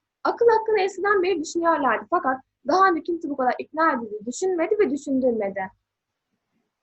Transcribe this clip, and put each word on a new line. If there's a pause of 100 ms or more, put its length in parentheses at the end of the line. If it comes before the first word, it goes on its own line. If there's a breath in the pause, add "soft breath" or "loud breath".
(240)
Akıl (120)
hakkında
eskiden
beri
düşünüyorlardı
fakat (280)
daha
önce
kimse
bu
kadar
ikna
edici
düşünmedi
ve
düşündürmedi." (1200)